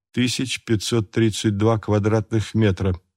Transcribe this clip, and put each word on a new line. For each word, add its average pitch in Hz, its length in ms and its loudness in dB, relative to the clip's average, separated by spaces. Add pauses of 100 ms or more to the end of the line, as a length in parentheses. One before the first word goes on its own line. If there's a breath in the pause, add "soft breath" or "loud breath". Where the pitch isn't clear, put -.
(120)
тысяч 123 520 -4
пятьсот 113 480 -2
тридцать 110 460 0
два 110 200 2
квадратных 107 800 0
метра. 95 440 0 (180)